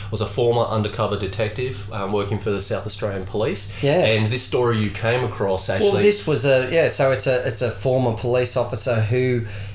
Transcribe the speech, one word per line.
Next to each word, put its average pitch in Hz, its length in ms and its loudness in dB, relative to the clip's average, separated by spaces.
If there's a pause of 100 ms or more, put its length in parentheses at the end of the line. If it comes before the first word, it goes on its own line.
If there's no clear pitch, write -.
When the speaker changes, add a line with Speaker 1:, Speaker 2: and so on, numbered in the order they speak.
(120)
Speaker 1:
was 107 80 -2
a 104 60 0
former 120 360 2
undercover 104 560 -2
detective, 101 760 -4
um, 101 200 -6
working 101 260 0
for 104 120 -4
the 98 100 -2
South 95 260 -2
Australian 98 400 -4
Police. 117 560 -4
Speaker 2:
Yeah. 151 220 4
Speaker 1:
And 107 240 2
this 123 160 0
story 120 340 2
you 107 120 0
came 120 340 0
across, 98 440 -2
actually. 143 260 2
Speaker 2:
Well, 202 60 2
this 202 280 4
was 147 180 2
a, 131 240 4
yeah, 160 160 2
so 135 240 2
it's 127 160 0
a, 127 180 2
it's 120 160 -2
a 117 120 0
former 127 400 0
police 123 440 0
officer 120 440 0
who, 123 420 2 (320)